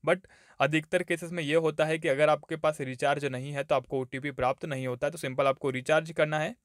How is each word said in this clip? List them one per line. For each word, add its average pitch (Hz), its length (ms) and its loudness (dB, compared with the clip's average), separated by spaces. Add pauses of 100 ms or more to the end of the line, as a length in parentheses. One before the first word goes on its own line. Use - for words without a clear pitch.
But 190 120 4 (400)
अधिकतर 156 440 2
केसेस 170 280 -4
में 170 120 -4
ये 147 120 0
होता 156 300 2
है 160 140 0
कि 160 80 -2
अगर 147 220 4
आपके 151 260 0
पास 156 260 0
रिचार्ज 143 440 0
नहीं 131 260 -4
है 143 120 -4
तो 147 120 2
आपको 131 240 -2
ओटीपी 131 320 -6
प्राप्त 127 340 -2
नहीं 131 220 -4
होता 123 200 -2
है। 147 40 -2
तो 165 60 -14
सिंपल 131 280 -2
आपको 135 240 2
रिचार्ज 156 420 0
करना 156 280 0
है 170 260 -4